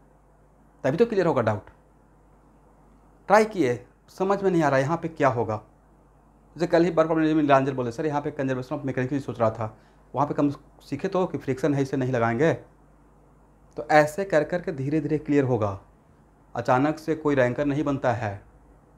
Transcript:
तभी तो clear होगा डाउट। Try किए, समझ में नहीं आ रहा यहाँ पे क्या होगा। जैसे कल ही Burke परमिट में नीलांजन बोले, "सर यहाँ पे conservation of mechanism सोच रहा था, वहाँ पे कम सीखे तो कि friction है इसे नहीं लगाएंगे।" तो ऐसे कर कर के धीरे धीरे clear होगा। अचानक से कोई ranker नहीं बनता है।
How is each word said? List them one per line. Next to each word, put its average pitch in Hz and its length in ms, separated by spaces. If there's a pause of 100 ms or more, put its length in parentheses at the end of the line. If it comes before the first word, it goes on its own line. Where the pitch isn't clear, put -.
(840)
तभी 139 140
तो 233 80
clear 196 200
होगा 135 160
डाउट। 110 240 (1600)
Try 214 180
किए, 139 400 (240)
समझ 196 340
में 185 80
नहीं 165 120
आ 139 60
रहा 135 100
यहाँ 156 180
पे 165 100
क्या 147 220
होगा। 107 320 (960)
जैसे 170 100
कल 170 160
ही 180 60
Burke 165 200
परमिट 160 260
में 156 60
नीलांजन 139 320
बोले, 123 180
"सर 156 140
यहाँ 143 160
पे 147 100
conservation 131 480
of 135 100
mechanism 131 300
सोच 120 200
रहा 110 120
था, 110 260 (380)
वहाँ 139 120
पे 156 60
कम 147 160 (320)
सीखे - 260
तो 180 180
कि 156 120
friction 139 360
है 139 80
इसे 139 160
नहीं 127 140
लगाएंगे।" 120 420 (1200)
तो - 140
ऐसे 151 340
कर 151 180
कर 175 180
के - 100
धीरे 143 300
धीरे 147 160
clear 143 260
होगा। 104 360 (760)
अचानक 139 440
से 156 160
कोई 147 200
ranker 123 300
नहीं 143 180
बनता 135 300
है। 107 300 (540)